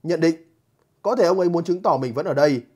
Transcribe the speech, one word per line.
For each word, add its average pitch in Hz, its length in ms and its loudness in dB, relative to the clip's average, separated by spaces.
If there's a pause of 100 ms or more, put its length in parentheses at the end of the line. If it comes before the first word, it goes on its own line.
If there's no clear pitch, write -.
nhận 165 160 -2
định, 165 160 2 (640)
có 220 140 -2
thể 254 100 4
ông 196 140 2
ấy 175 100 2
muốn 170 140 -2
chứng 180 180 -4
tỏ 175 160 0
mình 127 160 -6
vẫn 147 120 -6
ở 160 80 -4
đây 139 300 2 (120)